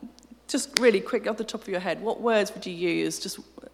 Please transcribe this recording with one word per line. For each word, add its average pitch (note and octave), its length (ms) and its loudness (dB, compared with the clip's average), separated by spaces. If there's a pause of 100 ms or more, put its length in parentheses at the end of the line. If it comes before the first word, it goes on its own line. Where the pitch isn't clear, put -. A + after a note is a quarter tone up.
(460)
just - 320 0
really A#3 220 8
quick, A3 260 -2
off A#3+ 100 -2
the A3 80 -4
top - 180 -8
of - 60 -12
your F#3 120 -2
head, F3+ 200 -2
what G#3+ 200 -2
words G#3+ 340 4
would F#3 120 -12
you F3+ 80 -6
use E3 440 0
just, - 220 -8 (340)